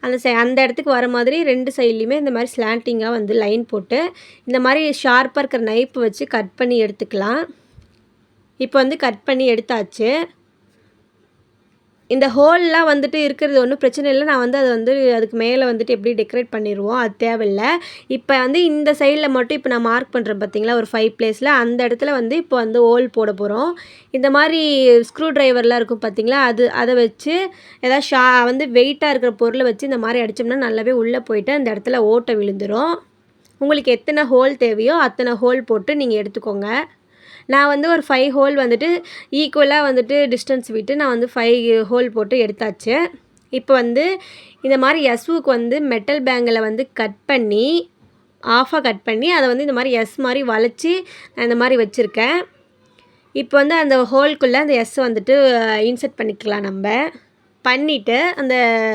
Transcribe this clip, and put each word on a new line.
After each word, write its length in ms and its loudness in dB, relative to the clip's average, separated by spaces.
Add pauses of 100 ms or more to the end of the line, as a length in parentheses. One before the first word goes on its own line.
அந்த 180 -4
சை-, 160 0
அந்த 260 0
இடத்துக்கு 320 0
வர 160 0
மாதிரி 340 0
ரெண்டு 300 0
சைட்லையுமே 460 0
இந்த 140 -2
மாதிரி 180 -4
ஸ்லாண்டிங்கா 600 -4
வந்து 240 -2
லைன் 320 0
போட்டு 320 -4 (480)
இந்த 140 -2
மாதிரி 220 2 (140)
ஷார்ப்பா 440 0
இருக்கிற 240 -4
நைஃப் 340 -2
வச்சு 300 -4
கட் 280 -4
பண்ணி 240 0
எடுத்துக்கலாம். 640 -4 (1200)
இப்போ 180 0
வந்து 200 0
கட் 260 -4
பண்ணி 240 0
எடுத்தாச்சு. 640 -2 (2000)
இந்த 180 2
ஹோல்லாம் 580 4
வந்துட்டு 320 0
இருக்கிறது 400 0
ஒண்ணும் 200 0
பிரச்சனை 300 0
இல்ல. 160 2
நான் 160 2
வந்து 180 -2
அதை 100 2
வந்து 240 0 (200)
அதுக்கு 240 -2
மேல 300 0
வந்துட்டு 280 -2
எப்படி 200 -2
டெக்கரேட் 360 -4
பண்ணிருவோம், 480 -4
அது 200 -2
தேவையில்ல. 440 -2 (480)
இப்ப 280 0
வந்து 260 0
இந்த 280 0
சைடுல 360 2
மட்டும் 300 -2
இப்ப 100 -4
நான் 160 0
மார்க் 280 0
பண்றேன் 280 -4
பாத்தீங்களா, 340 -2
ஒரு 140 0
ஃபைவ் 240 0
பிளேஸ்ல, 420 -2
அந்த 300 0
இடத்துல 280 -2
வந்து 240 -2
இப்ப 200 -2
வந்து 260 0
ஹோல் 280 4
போட 220 -2
போறோம். 400 -4 (420)
இந்த 160 2
மாதிரி 300 4 (420)
ஸ்க்ரூ 280 -4
டிரைவர்லாம் 500 2
இருக்கும் 220 -4
பாத்தீங்களா, 420 -2
அது, 280 2
அதை 220 0
வச்சு 400 0 (480)
ஏதாவது 240 0
ஷா-, 160 2 (220)
வந்து 280 -2
வெயிட்டா 380 2
இருக்கிற 240 0
பொருளை 320 0
வச்சு 200 -2
இந்த 120 -2
மாதிரி 220 -2
அடிச்சோம்னா 400 -4
நல்லாவே 340 -2
உள்ள 260 0
போயிட்டு 320 -4
அந்த 180 0
இடத்துல 340 -2
ஓட்டை 320 0
விழுந்துரும். 580 -2 (640)
உங்களுக்கு 320 0
எத்தனை 320 0
ஹோல் 320 2
தேவையோ 420 0
அத்தனை 360 0
ஹோல் 300 0
போட்டு 300 -2
நீங்க 220 -2
எடுத்துக்கோங்க. 520 -6 (800)
நான் 200 2
வந்து 200 0
ஒரு 140 2
ஃபைவ் 280 0
ஹோல் 260 2
வந்துட்டு 320 0 (440)
ஈக்குவலா 480 2
வந்துட்டு 360 0 (120)
டிஸ்டன்ஸ் 400 -4
விட்டு 260 -6
நான் 180 0
வந்து 160 -2
ஃபைவ் 260 2 (320)
ஹோல் 240 0
போட்டு 260 -2
எடுத்தாச்சு. 580 -2 (580)
இப்ப 200 -4
வந்து 320 2 (580)
இந்த 160 2
மாதிரி 280 2
எஸ்வுக்கு 440 -2
வந்து 300 0
மெட்டல் 420 -2
பேங்கிளை 380 0
வந்து 320 -4
கட் 340 -6
பண்ணி, 400 0 (760)
ஆஃபா 380 0
கட் 240 -2
பண்ணி, 280 -2
அதை 160 2
வந்து 180 -2
இந்த 100 -2
மாதிரி 180 -2
எஸ் 240 -2
மாதிரி 260 -2
வளைச்சி 480 0 (360)
நான் 180 -6
இந்த 120 0
மாதிரி 200 2
வச்சிருக்கேன். 580 0 (960)
இப்ப 220 -6
வந்து 200 4
அந்த 200 2 (100)
ஹோல்குள்ள 520 2
அந்த 180 2
எஸ் 220 -4
வந்துட்டு, 380 0 (140)
அஹ், 340 0
இன்சர்ட் 340 -4
பண்ணிக்கலாம் 480 -6
நம்ம. 180 -8 (800)
பண்ணிட்டு 540 0 (180)
அந்த 180 -2 (400)